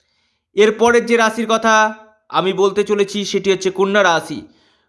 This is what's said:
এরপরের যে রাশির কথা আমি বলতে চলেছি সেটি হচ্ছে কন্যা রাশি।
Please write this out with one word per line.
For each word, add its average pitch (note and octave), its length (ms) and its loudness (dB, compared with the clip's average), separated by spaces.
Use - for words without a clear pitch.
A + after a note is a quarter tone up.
এরপরের A3+ 520 2
যে A#3 100 2
রাশির A3+ 300 0
কথা A3 480 2
আমি F3 240 -2
বলতে G3 320 0
চলেছি G3+ 400 -2
সেটি F#3+ 260 -2
হচ্ছে F#3+ 200 -2
কন্যা G3 320 0
রাশি। D#3+ 400 -2